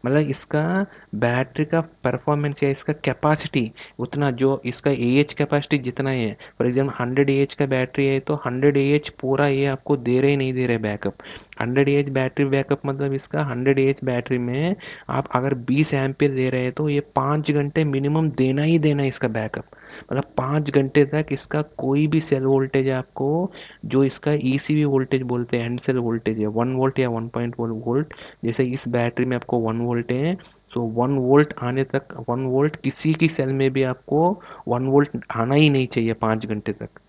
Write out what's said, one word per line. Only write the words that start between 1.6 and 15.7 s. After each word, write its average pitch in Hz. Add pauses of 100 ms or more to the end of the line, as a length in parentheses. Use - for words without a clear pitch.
का 165 (240)
performance 143
या 139
इसका 139
capacity 139 (280)
उतना, 139
जो 135
इसका 123
एएच 135
capacity 147
जितना 127
ही 127
है, 101 (160)
for 120
example 131
hundred 131
एएच 139
का 143
बैटरी 131
है 135
तो 147 (120)
हंड्रेड 135
एएच 143 (120)
पूरा 135
ये 135
आपको 139
दे 123
रहे 139
ही 143
नहीं 131
दे 127
रहे 117
backup। 104 (380)
हंड्रेड 135
एएच 143
बैटरी 135
backup 139
मतलब 139
इसका 147
हंड्रेड 131
एएच 135
बैटरी 123
में 143 (340)
आप 131
अगर 131 (120)
बीस 147